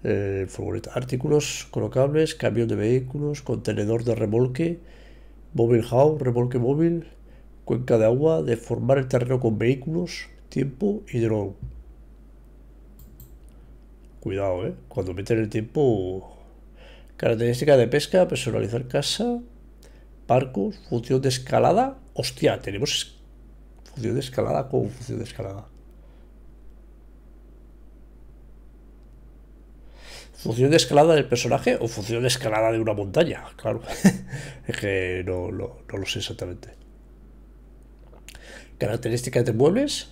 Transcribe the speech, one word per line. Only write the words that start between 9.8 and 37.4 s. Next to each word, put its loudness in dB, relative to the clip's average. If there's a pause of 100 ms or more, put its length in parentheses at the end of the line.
Tiempo -2
y -2
drone. 0 (2750)
Cuidado, -4
eh. -6 (140)
Cuando -6
meten 0
el 0
tiempo. -2 (800)
Característica 4
de 6
pesca. 2
Personalizar -4
casa. -2 (840)
Barcos. 0 (120)
Función 0
de 0
escalada. 2 (160)
Hostia, 0
tenemos -4
es-, -6 (680)
función -4
de -2
escalada. -2
¿Cómo 0
función -10
de -8
escalada? -12 (4000)
¿Función 2
de 6
escalada 6
del 4
personaje 0
o -2
función -4
de 2
escalada 2
de 2
una 0
montaña? 0 (120)
Claro. -4 (420)
<laughs> -14
Es -6
que -2
no, -4
no, -10 (120)
no -8
lo -6
sé -6
exactamente. -10 (2000)